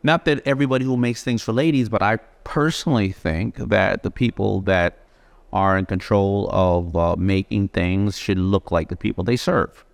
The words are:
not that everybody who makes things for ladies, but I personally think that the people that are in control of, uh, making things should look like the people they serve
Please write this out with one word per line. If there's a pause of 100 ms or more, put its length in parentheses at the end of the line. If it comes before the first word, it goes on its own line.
not
that
everybody
who
makes
things
for
ladies,
but
I (300)
personally
think
that
the
people
that (520)
are
in
control
of,
uh,
making
things
should
look
like
the
people
they
serve (100)